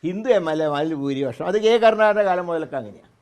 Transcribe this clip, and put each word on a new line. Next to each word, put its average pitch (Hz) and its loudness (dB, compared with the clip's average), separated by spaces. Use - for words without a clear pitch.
ഹിന്ദു 220 -4
എം 170 -2
എൽ 156 -2
എമാരിൽ 151 -2
ഭൂരിപക്ഷം, 139 -4
അത് 202 0
കെ 220 4
കരുണാകരൻ്റെ 214 4
കാലം 180 -2
മുതലൊക്കെ 156 -6
അങ്ങനെയാണ്. 104 -20